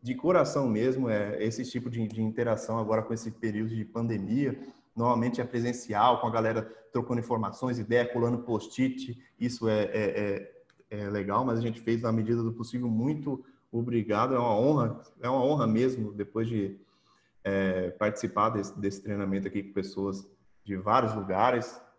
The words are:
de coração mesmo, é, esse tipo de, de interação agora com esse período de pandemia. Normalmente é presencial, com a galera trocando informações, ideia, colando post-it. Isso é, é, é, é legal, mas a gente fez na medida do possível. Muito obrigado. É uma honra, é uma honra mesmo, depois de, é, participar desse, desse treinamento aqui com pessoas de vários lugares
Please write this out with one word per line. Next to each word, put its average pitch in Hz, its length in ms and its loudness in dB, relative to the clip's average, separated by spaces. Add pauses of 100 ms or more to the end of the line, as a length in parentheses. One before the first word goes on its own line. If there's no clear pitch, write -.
de 120 140 -6
coração 147 520 2
mesmo, 123 420 2
é, 104 340 0
esse 113 220 -2
tipo 123 240 -6
de, 117 180 -2
de 107 140 -4
interação 110 560 0
agora 110 240 0
com 110 120 -4
esse 113 180 -6
período 110 420 -4
de 110 120 -4
pandemia. 117 720 -2 (360)
Normalmente 120 460 2
é - 20 0
presencial, 120 800 2
com 120 60 -2
a 110 40 -2
galera 113 320 2 (280)
trocando 120 280 -2
informações, 117 600 -2
ideia, 117 280 2
colando 120 320 0
post-it. 123 800 -2 (220)
Isso 117 280 -2
é, 107 180 4
é, 104 680 -2 (360)
é, 107 120 -10
é 101 80 -4
legal, 101 340 0
mas 120 160 0
a - 20 0
gente 113 200 -4
fez 117 200 0
na 117 100 0
medida 113 320 2
do 117 100 -2
possível. 120 340 -4
Muito 131 560 -2 (280)
obrigado. 117 640 2
É 120 40 2
uma 120 180 4
honra, 123 440 4 (200)
é 120 80 -2
uma 131 140 2
honra 139 240 4
mesmo, 110 460 2
depois 107 340 -4
de, 101 320 -2 (640)
é, 95 480 2
participar 104 580 0
desse, 104 300 -4
desse 98 220 -2
treinamento 98 460 -2
aqui 98 160 -4
com - 100 -14
pessoas 98 520 -4 (380)
de 101 140 -6
vários 110 360 2
lugares 107 680 0 (180)